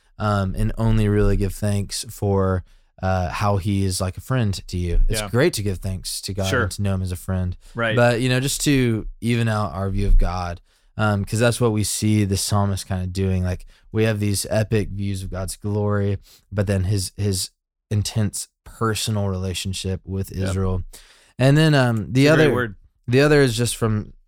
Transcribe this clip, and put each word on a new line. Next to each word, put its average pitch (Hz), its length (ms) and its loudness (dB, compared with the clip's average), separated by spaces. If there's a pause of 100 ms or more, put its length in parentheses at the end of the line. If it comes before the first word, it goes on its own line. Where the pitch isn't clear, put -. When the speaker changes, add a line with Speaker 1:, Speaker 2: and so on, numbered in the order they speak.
(180)
Speaker 1:
um, 101 400 0
and 107 200 0
only 110 320 2
really 104 260 4
give 95 180 0
thanks 101 560 -4
for, 95 540 0 (400)
uh, 92 260 0
how 104 280 -2
he 98 260 0
is 92 160 -2
like 92 180 -4
a 95 40 -12
friend 117 320 -2 (140)
to 90 100 -6
you? 87 320 2
It's 110 120 0
Speaker 2:
Yeah. 104 80 -8
Speaker 1:
great 131 240 2
to 107 100 -6
give 98 160 -4
thanks - 420 -8
to 101 120 -8
God 95 140 -2
Speaker 2:
Sure. 113 160 0
Speaker 1:
and 98 80 -2
to - 100 -8
know 98 120 0
him 92 80 -2
as 92 100 -4
a 92 40 -4
friend. 92 420 -4 (180)
Speaker 2:
Right. 113 200 0
Speaker 1:
But, 120 260 4
you 127 80 0
know, 127 100 2
just 135 220 -2
to 123 460 2 (120)
even 117 280 0
out 104 260 -2
our 98 160 -4
view 98 180 0
of - 100 8
God, 87 440 0 (360)
um, 104 280 2
'cause 107 140 -2
that's 117 200 2
what 120 120 2
we 107 120 0
see 107 420 2
the 98 120 0
psalmist 101 500 -2
kinda 92 200 -4
doing. 92 360 0
Like, 90 220 -4 (260)
we 110 120 0
have 110 160 0
these 104 300 -2
epic 104 400 0
views 98 340 -6
of 92 80 -10
God's 90 240 -6
glory, 104 640 -2 (320)
but 98 160 0
then 98 160 2
his, 95 340 -2
his 98 320 -2 (400)
intense 104 580 -2 (160)
personal 107 640 -4
relationship 95 800 -4
with 95 260 -6
Speaker 2:
Yep. 95 180 -4
Speaker 1:
Israel. 92 340 0 (540)
And 139 200 4
then, 156 160 6
um, 113 400 2
the 135 140 6
Speaker 2:
It's 151 60 6
a - 20 6
great 156 100 6
Speaker 1:
other, 139 80 4
Speaker 2:
word. 120 220 -4 (320)
Speaker 1:
the 127 140 4
other 147 200 6
is 120 160 2
just 117 180 -2
from, 107 380 -2 (140)